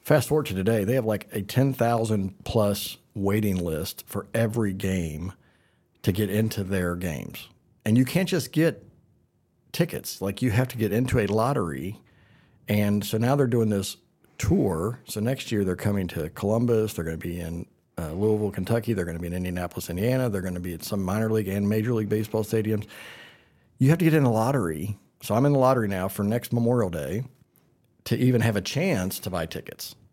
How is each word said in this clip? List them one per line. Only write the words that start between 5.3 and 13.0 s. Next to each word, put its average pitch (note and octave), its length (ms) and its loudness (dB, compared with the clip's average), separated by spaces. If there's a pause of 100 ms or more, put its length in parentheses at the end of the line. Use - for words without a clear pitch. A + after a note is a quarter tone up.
to - 80 2
get G2 180 2
into G#2+ 360 0
their F2+ 320 0
games. D#2+ 520 -8 (360)
And A2 120 4
you C3 80 6
can't F3 240 0
just D3+ 220 -2
get D#3 340 0 (840)
tickets. - 500 -4
Like, G2 220 -2
you B2+ 80 2
have B2 180 2
to - 80 -10
get A2 160 0
into B2 280 2
a G2+ 60 2
lottery. G2 760 0 (680)
And G#2 360 2